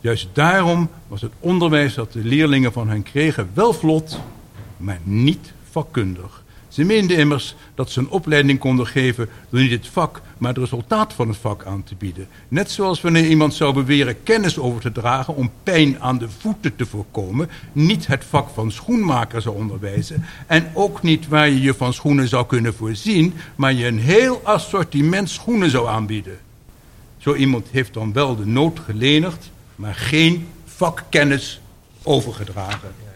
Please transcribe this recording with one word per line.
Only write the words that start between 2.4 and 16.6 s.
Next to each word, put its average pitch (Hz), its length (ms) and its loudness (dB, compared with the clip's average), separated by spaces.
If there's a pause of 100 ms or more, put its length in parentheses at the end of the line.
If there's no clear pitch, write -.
van 113 160 -4
hen 104 140 -2
kregen 143 520 -2
wel 214 180 4
vlot, 156 480 0 (560)
maar 92 260 -8
niet 110 500 0 (180)
vakkundig. 95 720 -6 (260)
Ze 147 160 -2
meenden 190 320 4
immers 147 380 2 (200)
dat 127 160 -4
ze 123 100 -2
een 135 100 -2
opleiding 143 480 2
konden 127 280 2
geven 123 420 0 (220)
door 123 100 2
niet 131 100 4
het 98 180 -2
vak, - 320 -2 (180)
maar 120 140 -2
het 120 100 -4
resultaat 127 500 -2
van 117 160 -2
het 104 80 -4
vak 104 280 -6
aan 98 200 -8
te - 100 -16
bieden. 92 340 -10 (200)
Net 170 220 -2
zoals 185 300 -2
wanneer 165 280 4
iemand 151 260 4
zou 139 200 2
beweren 135 480 2
kennis 220 360 2
over 123 220 -4
te 117 120 -6
dragen 123 440 -2
om 127 140 -2 (120)
pijn 151 380 4
aan 127 180 0
de 117 100 -6 (100)
voeten 208 380 -4